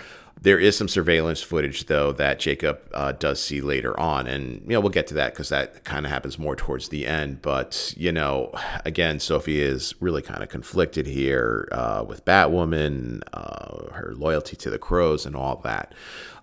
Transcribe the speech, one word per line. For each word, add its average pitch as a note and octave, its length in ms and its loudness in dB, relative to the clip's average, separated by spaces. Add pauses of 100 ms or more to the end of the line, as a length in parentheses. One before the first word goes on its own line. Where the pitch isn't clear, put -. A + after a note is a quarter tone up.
(400)
There G2 200 8
is G2 180 8
some G#2 100 0
surveillance E2 540 2
footage, D2 460 -2
though, D2 260 2
that C#2+ 240 2
Jacob, D2 420 0 (140)
uh, C#2 200 -2
does C#2 280 -2
see D2 180 -4
later C2+ 400 -2
on. C#2+ 280 0
And, B1+ 340 -6
you - 120 -4
know, A2+ 60 4
we'll G2+ 120 4
get D#2 160 2
to D2+ 80 -6
that C#2 180 0
'cause - 160 -8
that - 340 -2
kinda D2 240 -4
happens C#2 300 -6
more D2+ 180 -4
towards - 340 -4
the D2 180 -4
end. C#2+ 340 -2
But, - 560 -4
you E2+ 140 0
know, C#2 400 0 (340)
again, D#2+ 340 2
Sophie D2+ 400 0
is C2+ 400 0
really E2 220 0
kinda G1+ 240 -8
conflicted D#2 640 0
here, B1+ 640 2
uh, A1+ 360 -2
with - 160 -12
Batwoman, D#2 1000 4 (100)
uh, - 600 -10
her - 220 -10
loyalty D2+ 420 0
to - 120 -6
the G#1+ 80 -2
Crows E2 480 4
and C#2+ 100 -6
all C2+ 280 -2
that. G1+ 320 -4 (480)